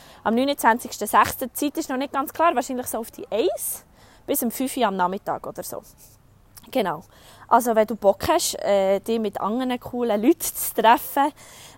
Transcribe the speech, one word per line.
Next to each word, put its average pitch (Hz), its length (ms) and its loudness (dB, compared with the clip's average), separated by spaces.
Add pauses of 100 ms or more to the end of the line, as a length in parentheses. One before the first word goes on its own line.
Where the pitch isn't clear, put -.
(240)
Am 226 120 2
neunundzwanzigsten 247 720 0
sechsten, 240 420 2
die - 40 -18
Zeit 294 240 -4
ist 320 120 -4
noch 262 80 -4
nicht 277 160 -6
ganz 269 200 -4
klar, 330 220 2
wahrscheinlich 254 320 -4
so 226 120 -6
auf 233 120 -10
die - 200 -16
eins - 540 -2 (420)
bis 190 160 -2
um 226 80 -2
fünf - 260 -4
Uhr 233 100 2
am 190 80 -2
Nachmittag 180 520 -4
oder - 160 -12
so. - 180 -12 (880)
Genau. 180 340 -2 (440)
Also 233 260 4
wenn 214 140 4
du 233 80 -6
Bock 202 320 2
hast, 339 320 2
äh, 196 400 2
dich 226 200 -2
mit 208 220 -4
anderen 247 380 -2
coolen 233 420 -2
Leuten 285 200 4
zu - 340 -6
treffen, 254 560 4 (460)